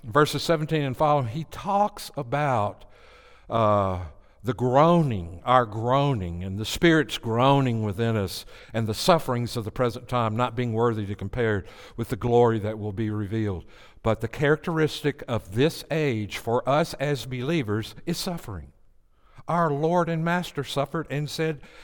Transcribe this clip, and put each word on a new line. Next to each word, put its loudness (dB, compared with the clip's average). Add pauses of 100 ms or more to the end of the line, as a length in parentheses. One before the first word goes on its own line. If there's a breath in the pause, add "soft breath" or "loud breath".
verses 2
seventeen 0
and -4
following, 2
he -8
talks -4
about, -2 (640 soft breath)
uh, 2 (420 soft breath)
the -2
groaning, 4
our 6
groaning, 0
and -6
the -4
Spirit's 2
groaning 2
within 0
us, -2 (260 loud breath)
and -2
the -2
sufferings 0
of -6
the -6
present -2
time 0
not -2
being -2
worthy 0
to -6
compare -2 (320 loud breath)
with -6
the -2
glory 4
that -4
will -6
be -4
revealed. -4 (380 soft breath)
But 2
the -4
characteristic 0
of -4
this 2
age -2
for 0
us 2
as -2
believers -2 (100)
is -4
suffering. -8 (760 soft breath)
Our 2
Lord 2
and -2
Master -2
suffered -4
and -4
said, -2 (220 loud breath)